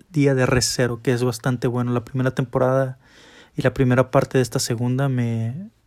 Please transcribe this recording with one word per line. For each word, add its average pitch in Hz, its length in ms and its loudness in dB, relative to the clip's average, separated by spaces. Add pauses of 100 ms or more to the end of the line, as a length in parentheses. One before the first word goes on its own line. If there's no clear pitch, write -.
día 139 260 2
de 127 100 2
Re:Zero, 123 560 0
que 127 120 0
es 120 100 0
bastante 123 440 -2
bueno. 123 240 -2
La 123 140 -2
primera 131 260 -2
temporada 131 680 0 (560)
y 151 80 -2
la 131 100 2
primera 127 380 2
parte 135 260 2
de 127 60 4
esta 127 160 -4
segunda 127 500 -2
me, 120 640 -4 (160)